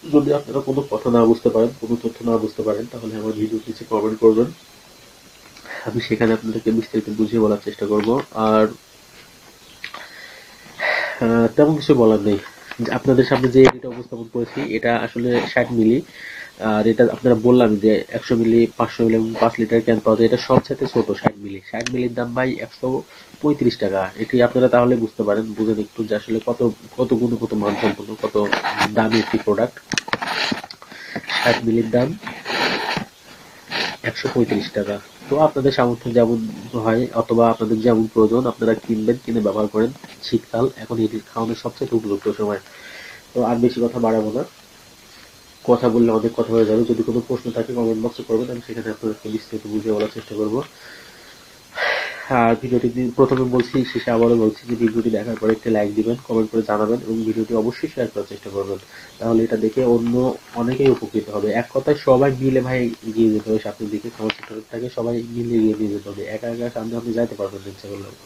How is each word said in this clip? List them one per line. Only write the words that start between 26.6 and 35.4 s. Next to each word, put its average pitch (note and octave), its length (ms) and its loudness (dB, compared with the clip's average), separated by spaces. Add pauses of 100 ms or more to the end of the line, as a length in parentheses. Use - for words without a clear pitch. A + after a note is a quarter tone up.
কত B2+ 160 0
গুণে A#2 280 0
কত A2 120 -4
মানসম্পন্ন, G#2 680 -2
কত G#2 260 0 (460)
দামি A2 260 2
একটি - 180 -2
প্রোডাক্ট। G#2+ 420 0 (1600)
ষাট A#2 200 2
মিলির A2+ 280 2
দাম C3 260 0 (1900)
একশো A2+ 300 -6
পঁয়ত্রিশ A2 400 0
টাকা। G2+ 260 -4 (300)
তো C#3 100 0
আপনাদের C#3+ 320 4